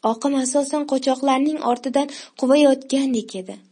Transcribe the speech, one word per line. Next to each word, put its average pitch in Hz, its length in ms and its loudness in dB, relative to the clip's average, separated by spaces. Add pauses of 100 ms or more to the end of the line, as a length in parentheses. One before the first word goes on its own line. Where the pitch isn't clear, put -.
Oqim 226 320 0
asosan 277 520 -2
qochoqlarning 269 720 0
ortidan 254 460 -2 (300)
quvayotgandek 269 960 2
edi. 190 200 -12 (160)